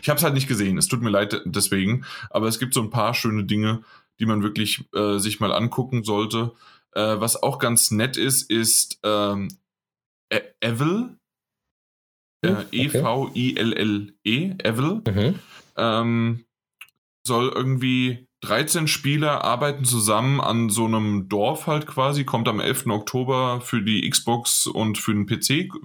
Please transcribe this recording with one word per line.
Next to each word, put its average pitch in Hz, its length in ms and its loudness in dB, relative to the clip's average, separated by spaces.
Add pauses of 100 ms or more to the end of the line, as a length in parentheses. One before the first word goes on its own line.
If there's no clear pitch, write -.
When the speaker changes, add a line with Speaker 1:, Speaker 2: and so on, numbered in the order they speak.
Speaker 1:
ich - 80 0
hab's 147 140 2
halt 151 100 2
nicht 135 160 0
gesehen, 101 280 2
es - 120 0
tut 120 120 -2
mir 117 80 0
leid 104 360 0
deswegen, 101 600 0 (240)
aber 107 200 0
es 110 100 -2
gibt 123 140 -4
so - 80 2
ein 110 80 -4
paar 113 240 0
schöne 107 320 0
Dinge, 107 360 2 (380)
die 110 60 0
man 107 180 2
wirklich, 107 400 -2 (100)
äh, 104 260 2
sich 104 200 -2
mal 101 140 2
angucken 117 500 0
sollte. 110 480 0 (400)
Äh, 107 300 0
was 113 200 -2
auch 139 180 0
ganz 120 320 2
nett 113 260 0
ist, 131 340 0
ist, - 520 2
ähm, 101 440 0 (840)
E-, 110 80 0 (180)
Evil, 151 560 0 (1300)
äh, - 60 2
Speaker 2:
Hm, 190 80 2
okay. 202 140 -8
Speaker 1:
E 131 180 -2
V 127 440 0
I 123 220 -2
L 113 160 0
L 104 420 -2 (120)
E, 143 260 0 (120)
Evil, 143 440 0
Speaker 2:
Mhm. 107 320 2 (380)
Speaker 1:
ähm, 117 680 0 (800)
soll 120 300 2
irgendwie 127 720 0 (160)
dreizehn 151 460 0
Spieler 147 560 0
arbeiten 139 400 0
zusammen 120 560 2
an 117 300 0
so 110 160 0
einem 107 420 0
Dorf 107 400 0
halt 151 200 0
quasi, 139 360 0
kommt 120 240 0
am 107 140 0
elften 120 300 0
Oktober 127 680 -2
für 120 220 -2
die 107 280 0
Xbox - 580 0
und 107 300 -2
für - 160 0
den 104 120 2
P - 160 -2
C, - 280 0 (160)